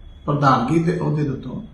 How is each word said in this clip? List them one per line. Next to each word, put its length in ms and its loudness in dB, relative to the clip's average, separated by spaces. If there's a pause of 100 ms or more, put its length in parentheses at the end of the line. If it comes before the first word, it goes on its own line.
(260)
ਪ੍ਰਧਾਨਗੀ 580 2
ਦੇ 160 0
ਅਹੁਦੇ 240 0
ਦੇ 60 0
ਉੱਤੋਂ 320 -8 (120)